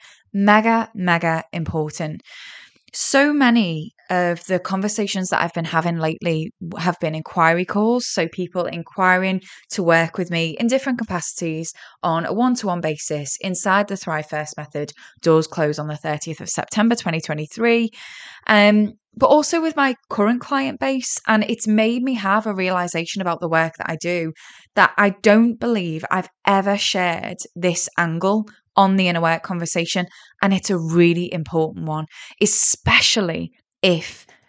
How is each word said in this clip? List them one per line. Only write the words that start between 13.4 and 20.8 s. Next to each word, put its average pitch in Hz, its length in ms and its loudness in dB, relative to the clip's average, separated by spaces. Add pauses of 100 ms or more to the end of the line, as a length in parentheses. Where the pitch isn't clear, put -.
inside 196 480 0
the 196 80 -6
Thrive 156 300 -6
First 151 300 -8
method. 147 340 -8 (300)
Doors 160 240 4
close 151 320 -2
on 151 100 -8
the 151 100 -8
thirtieth 156 440 -8
of 165 80 -10
September, 226 460 0
twenty 165 240 -4
twenty-three. 226 720 0 (560)
Um, 208 460 6 (240)
but 269 100 4
also 302 340 4
with 320 160 -2
my 269 180 0 (140)
current 233 320 0
client 269 360 -4
base. 269 480 -4